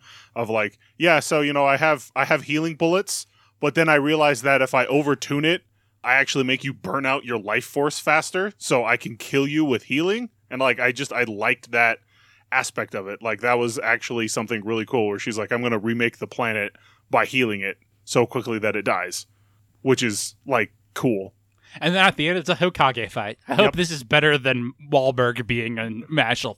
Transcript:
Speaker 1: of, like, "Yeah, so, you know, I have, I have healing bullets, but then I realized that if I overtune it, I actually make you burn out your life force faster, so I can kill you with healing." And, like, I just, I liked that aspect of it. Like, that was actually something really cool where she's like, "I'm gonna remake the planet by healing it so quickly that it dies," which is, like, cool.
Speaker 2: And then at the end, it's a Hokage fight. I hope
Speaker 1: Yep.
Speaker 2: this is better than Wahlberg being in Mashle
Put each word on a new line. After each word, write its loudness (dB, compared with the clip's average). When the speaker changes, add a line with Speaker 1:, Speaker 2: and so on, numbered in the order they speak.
Speaker 1:
of, -4
like, -2
"Yeah, 4
so, 0
you 0
know, 2
I 4
have, 0
I 0
have 0
healing -4
bullets, -2
but 0
then 4
I 6
realized 2
that 4
if 0
I 4
overtune 0
it, 0
I 4
actually 2
make -2
you -4
burn -6
out 0
your -2
life -2
force -2
faster, 0
so 0
I 2
can -8
kill 0
you 0
with 0
healing." -4
And, -6
like, 2
I 2
just, -8
I 0
liked -4
that 2
aspect -4
of -8
it. -10
Like, -4
that 2
was -2
actually -2
something -4
really -2
cool 2
where -4
she's -6
like, -4
"I'm 0
gonna 0
remake -2
the -8
planet -4
by 2
healing 0
it -6
so 2
quickly -4
that 0
it -4
dies," -4
which 2
is, -4
like, 0
cool. -2
Speaker 2:
And 0
then 4
at 4
the 0
end, 0
it's -4
a 0
Hokage 0
fight. -6
I -6
hope 6
Speaker 1:
Yep. 0
Speaker 2:
this -2
is -8
better 4
than -2
Wahlberg 2
being -2
in -6
Mashle -2